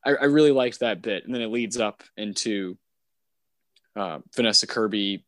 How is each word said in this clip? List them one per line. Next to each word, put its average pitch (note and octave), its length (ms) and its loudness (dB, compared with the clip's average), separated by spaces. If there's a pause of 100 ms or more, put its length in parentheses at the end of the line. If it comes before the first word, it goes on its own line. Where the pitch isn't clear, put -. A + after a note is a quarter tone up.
I, C#3 40 2
I C#3 160 2
really D3 260 6
liked B2+ 280 0
that G#2+ 220 -2
bit. G2+ 220 -4
And B2 100 -6
then A#2+ 80 -4
it A2+ 60 -4
leads A2+ 320 -4
up G#2 240 -4 (120)
into, G2+ 640 -6 (1160)
uh, F#2 240 -6 (160)
Vanessa A2+ 320 2
Kirby G2+ 600 -2